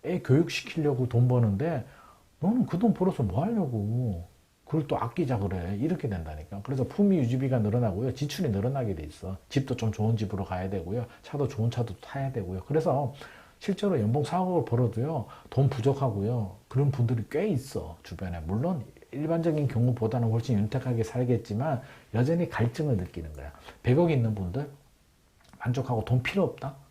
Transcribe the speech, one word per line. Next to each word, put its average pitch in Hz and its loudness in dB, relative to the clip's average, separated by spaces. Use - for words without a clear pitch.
애 170 -2
교육시키려고 143 2
돈 123 4
버는데 123 2
너는 226 2
그 - -4
돈 214 4
벌어서 180 0
뭐 101 0
하려고 120 -2
그걸 156 -2
또 - 0
아끼자 127 -2
그래. 95 -2
이렇게 151 -2
된다니까. 80 -6
그래서 131 -2
품위 202 4
유지비가 127 2
늘어나고요. 110 2
지출이 147 -2
늘어나게 110 0
돼 78 -8
있어. 92 -10
집도 131 0
좀 110 0
좋은 110 2
집으로 98 -4
가야 92 -4
되고요. 98 -4
차도 143 -4
좋은 113 0
차도 113 -4
타야 135 -6
되고요. 95 -6
그래서 143 0
실제로 190 0
연봉 120 2
사억을 180 0
벌어도요, 123 0
돈 135 4
부족하고요, 113 0
그런 139 2
분들이 117 2
꽤 180 0
있어, 82 -4
주변에. 87 -8
물론 117 0
일반적인 156 0
경우보다는 117 2
훨씬 117 0
윤택하게 113 0
살겠지만 123 0
여전히 165 2
갈증을 123 0
느끼는 82 -8
거야. 69 -12
백억 156 6
있는 117 2
분들 101 -4
만족하고 120 -2
돈 123 2
필요 196 0
없다? - -4